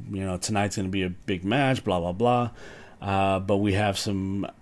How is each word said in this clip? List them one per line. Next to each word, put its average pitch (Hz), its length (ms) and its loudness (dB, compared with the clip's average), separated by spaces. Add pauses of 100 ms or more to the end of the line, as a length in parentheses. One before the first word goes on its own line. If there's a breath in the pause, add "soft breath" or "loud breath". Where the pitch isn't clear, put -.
(120)
you 95 120 -4
know, 92 140 -2
"Tonight's 101 380 0
gonna 95 140 -2
be 98 120 0
a 92 80 0
big 90 340 -4
match," 131 400 2
blah, 92 160 2
blah, 85 120 0
blah. 120 400 2 (500 loud breath)
Uh, 98 380 2
but 101 180 2
we 101 160 2
have 101 240 2
some 95 480 -2 (160)